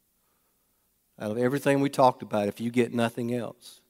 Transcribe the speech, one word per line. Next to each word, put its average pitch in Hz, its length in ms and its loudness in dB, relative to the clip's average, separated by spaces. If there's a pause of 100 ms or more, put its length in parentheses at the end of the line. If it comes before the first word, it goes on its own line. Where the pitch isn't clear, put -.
(1200)
Out 107 120 -6
of 110 80 -4
everything 139 420 2
we 139 100 0
talked 131 320 4
about, 107 260 -2
if - 120 -8
you 117 100 -4
get 117 220 2
nothing 117 420 -2
else, - 560 -10